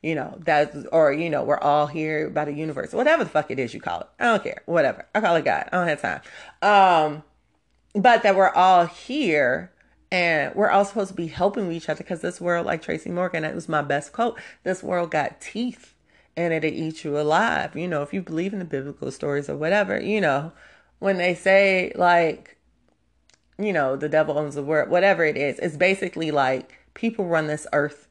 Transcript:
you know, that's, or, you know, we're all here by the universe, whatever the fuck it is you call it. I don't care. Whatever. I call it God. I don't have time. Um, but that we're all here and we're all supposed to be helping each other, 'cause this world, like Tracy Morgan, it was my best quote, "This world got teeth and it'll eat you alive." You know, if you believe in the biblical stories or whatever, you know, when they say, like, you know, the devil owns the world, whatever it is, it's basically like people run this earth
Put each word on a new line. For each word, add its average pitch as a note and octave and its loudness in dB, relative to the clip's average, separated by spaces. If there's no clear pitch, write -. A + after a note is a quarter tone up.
you D#3+ -2
know, D3+ -8
that's, D3 0
or, D#3+ 6
you D#3+ -4
know, C#3 -2
we're C#3+ 0
all D3 2
here D#3 -4
by D3+ -4
the D3 -8
universe, D3+ -8
whatever C#4+ 2
the D3+ -12
fuck - -2
it B2+ -4
is A#2 -4
you - -12
call E2+ -6
it. - -12
I - -2
don't A3+ 2
care. - -8
Whatever. D3+ 0
I G#3 0
call F3+ 2
it D#3 2
God. E2+ 0
I F3 0
don't F3 0
have D3 -2
time. E2 -4
Um, F3 6
but A3+ 4
that G3 4
we're F#3+ 6
all F3+ 6
here E3 -2
and E3 0
we're G#3 2
all G3+ 4
supposed G3+ -4
to F#3+ -16
be E3+ -6
helping F#3+ -2
each E3 -8
other, D#3 -6
'cause E3+ -8
this F3 -6
world, F3 -2
like E3 -4
Tracy D#3+ -8
Morgan, F3 -4
it D#3 -6
was E3+ -10
my D3+ -2
best D3 -4
quote, A#3 -4
"This F3+ -4
world F3 -4
got - -4
teeth - -10
and E3+ 0
it'll D#3 0
eat D#3+ -6
you D3 -4
alive." D#3+ 0
You E3+ -6
know, D#3 -4
if C#3+ -8
you F#3+ -4
believe F3 -6
in G3+ -8
the F3 -8
biblical C#3 -8
stories C#3+ -4
or C#3+ -6
whatever, F#3+ 0
you G#3 -2
know, D3 0
when F#3+ 0
they F3 0
say, F#3+ 4
like, F3 2
you G#3 -2
know, C3+ 0
the D3 -6
devil D3+ 2
owns D3+ -4
the C#3+ -6
world, D3+ 0
whatever F3 4
it D3+ 0
is, C#3 -2
it's D3+ -4
basically F3+ 0
like C3+ 0
people A3+ -4
run D#3+ 0
this D3+ -6
earth D3 -2